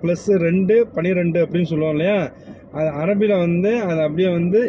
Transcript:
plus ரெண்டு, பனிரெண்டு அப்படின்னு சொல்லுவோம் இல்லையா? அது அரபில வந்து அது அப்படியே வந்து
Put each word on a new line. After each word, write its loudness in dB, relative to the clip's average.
plus 0
ரெண்டு, 2
பனிரெண்டு 0
அப்படின்னு -2
சொல்லுவோம் -2
இல்லையா? 0
அது -2
அரபில 0
வந்து 0
அது -2
அப்படியே 0
வந்து 0